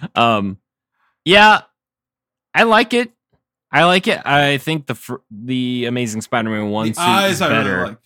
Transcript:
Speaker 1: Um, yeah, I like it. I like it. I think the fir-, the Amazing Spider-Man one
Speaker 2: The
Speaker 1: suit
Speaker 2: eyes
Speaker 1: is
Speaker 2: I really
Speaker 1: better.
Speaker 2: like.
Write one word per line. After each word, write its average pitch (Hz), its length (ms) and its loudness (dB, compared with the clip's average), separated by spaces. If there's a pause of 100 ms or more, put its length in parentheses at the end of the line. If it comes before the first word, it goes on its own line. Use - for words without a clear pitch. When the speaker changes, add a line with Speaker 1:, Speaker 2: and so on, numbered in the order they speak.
(160)
Speaker 1:
Um, 104 420 0 (680)
yeah, 208 380 6 (920)
I 196 100 2
like 226 300 2
it. 240 180 -2 (600)
I 151 140 4
like 185 220 2
it. 185 180 -2
I 143 320 2
think 156 300 -6
the 120 80 -8
fir-, - 260 -14 (100)
the 123 540 -6
Amazing 117 380 -6
Spider-Man 110 480 -4
one 110 180 -2
Speaker 2:
The 113 60 -4
Speaker 1:
suit 170 60 -6
Speaker 2:
eyes 190 340 2
Speaker 1:
is 151 60 -6
Speaker 2:
I 170 60 0
really 113 160 0
Speaker 1:
better. 92 240 -4
Speaker 2:
like. 104 180 -14